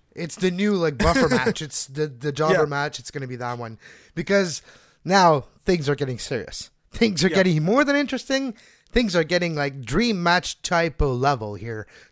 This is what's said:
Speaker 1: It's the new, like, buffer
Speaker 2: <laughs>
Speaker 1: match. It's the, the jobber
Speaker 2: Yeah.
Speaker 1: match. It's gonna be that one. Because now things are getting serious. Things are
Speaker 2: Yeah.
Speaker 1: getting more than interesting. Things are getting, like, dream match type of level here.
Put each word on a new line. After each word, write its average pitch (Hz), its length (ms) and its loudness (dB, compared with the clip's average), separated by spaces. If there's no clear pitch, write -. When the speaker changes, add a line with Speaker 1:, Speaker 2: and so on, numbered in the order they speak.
Speaker 1:
It's 160 220 -8
the 185 160 0
new, 202 220 0
like, 160 240 0
buffer 170 300 4
Speaker 2:
<laughs> 247 120 2
Speaker 1:
match. 226 220 0
It's - 240 -6
the, 147 200 -4
the 135 240 -6
jobber 156 300 2
Speaker 2:
Yeah. 156 60 2
Speaker 1:
match. 147 340 -4
It's - 100 -16
gonna 135 160 -10
be 127 100 -10
that 123 220 -8
one. 113 180 -12
Because 185 480 0
now 170 420 4
things 165 240 0
are 143 80 2
getting 127 220 -4
serious. - 520 -8
Things 190 320 0
are 190 40 4
Speaker 2:
Yeah. 160 80 0
Speaker 1:
getting 180 280 4
more 226 180 4
than 277 140 0
interesting. 269 580 -2
Things 220 240 2
are 165 80 4
getting, 170 320 0
like, 143 260 -4
dream 180 400 0
match 175 400 0
type 170 380 0
of 131 180 0
level 123 380 -2
here. 107 320 -12